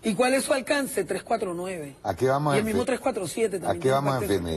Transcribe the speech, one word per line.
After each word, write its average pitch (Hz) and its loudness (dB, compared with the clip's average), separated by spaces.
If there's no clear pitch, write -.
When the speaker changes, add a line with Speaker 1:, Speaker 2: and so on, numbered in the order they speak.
Speaker 1:
¿Y 220 0
cuál 254 2
es 269 2
su - 2
alcance? 262 0
Tres 180 -4
cuatro 202 -2
nueve. 170 -8
Speaker 2:
Aquí 104 -2
vamos 143 2
Speaker 1:
Y 208 4
Speaker 2:
en - -
Speaker 1:
el 220 2
mismo 220 2
Speaker 2:
fir-, - -10
Speaker 1:
tres 247 0
cuatro 208 -2
siete 202 0
también 104 -2
Speaker 2:
aquí 98 -2
Speaker 1:
tiene 131 4
Speaker 2:
vamos 139 2
en 131 0
Speaker 1:
parte 104 0
de 95 2
Speaker 2:
firme, 85 -2